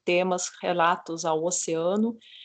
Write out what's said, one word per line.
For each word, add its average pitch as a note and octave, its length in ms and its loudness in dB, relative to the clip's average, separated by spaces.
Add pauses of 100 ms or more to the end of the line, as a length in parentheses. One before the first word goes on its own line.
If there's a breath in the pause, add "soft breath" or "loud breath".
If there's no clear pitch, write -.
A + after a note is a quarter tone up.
temas F3+ 440 2 (120)
relatos E3+ 640 0
ao D#3+ 180 0
oceano. F3+ 760 -2 (280 loud breath)